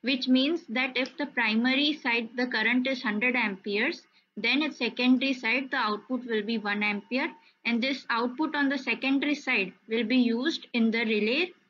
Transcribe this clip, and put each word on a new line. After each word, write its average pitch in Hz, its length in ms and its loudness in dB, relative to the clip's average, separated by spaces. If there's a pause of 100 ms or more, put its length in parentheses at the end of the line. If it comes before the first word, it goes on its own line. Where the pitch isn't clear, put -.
which 254 260 0
means 269 400 4
that 254 280 -2
if 254 200 -4
the 294 100 -4
primary 254 680 2
side 233 420 -2
the 247 100 0
current 247 400 0
is 269 160 -2
hundred 220 320 0
amperes, 214 680 -2 (340)
then 240 260 0
at 294 120 -2
secondary 254 580 2
side 254 400 -2
the 277 60 0
output 233 460 -2
will 220 180 -2
be 226 160 -2
one 208 260 -2
ampere, 240 480 -2 (320)
and 233 180 0
this 269 280 -4
output 247 440 -2
on 285 140 2
the 277 100 0
secondary 269 560 0
side 226 380 -2 (160)
will 220 160 0
be 254 140 2
used 240 540 0
in 226 200 2
the 233 120 0
relay 226 460 0 (200)